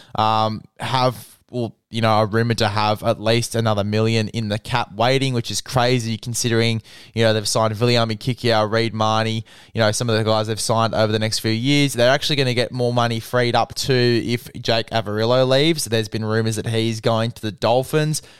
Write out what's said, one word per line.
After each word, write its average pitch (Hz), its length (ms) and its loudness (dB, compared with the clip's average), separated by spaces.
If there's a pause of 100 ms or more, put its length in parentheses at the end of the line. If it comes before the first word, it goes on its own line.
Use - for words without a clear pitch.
(160)
um, 110 480 0 (160)
have, 127 580 -2 (140)
well, 120 240 -6 (160)
you 113 100 -4
know, 113 80 4
are 110 160 4
rumoured 113 320 0
to 110 100 2
have 107 360 0
at 107 180 0
least 113 340 0
another 110 280 0
million 110 460 0
in 113 200 -6
the 101 100 -2
cap - 360 -4
waiting, 131 380 0
which 117 160 -2
is 101 120 -6
crazy 120 560 0
considering, 113 640 -2 (320)
you 113 100 0
know, 110 80 4
they've 110 160 -2
signed 110 260 2
Viliami 117 440 2
Kikau, 110 520 0
Reed 113 240 -2
Mahoney, 110 520 0 (280)
you 113 60 -2
know, 107 140 4
some 120 160 -2
of 110 80 2
the 110 60 0
guys 110 240 2
they've 110 120 -4
signed 113 340 0
over 107 200 2
the 110 60 0
next 110 200 -2
few 113 120 -2
years. 139 420 2
They're 120 180 4
actually 143 240 0
gonna 127 200 0
get 120 180 -2
more 123 180 -2
money 117 300 0
freed 120 340 0
up 113 200 0
too 120 500 2
if 120 340 -4
Jake 113 300 -2
Averillo 113 580 0
leaves. 147 380 2
There's 110 240 0
been 110 160 -6
rumours 110 320 0
that 104 80 -4
he's 113 340 0
going 113 320 0
to - 100 -14
the 107 120 -6
Dolphins. 143 680 0 (180)